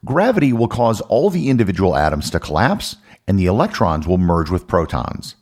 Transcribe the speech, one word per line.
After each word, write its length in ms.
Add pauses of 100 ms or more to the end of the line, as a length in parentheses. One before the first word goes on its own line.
Gravity 480
will 160
cause 340
all 280
the 200
individual 460
atoms 360
to 80
collapse, 580 (300)
and 120
the 60
electrons 600
will 120
merge 320
with 180
protons. 760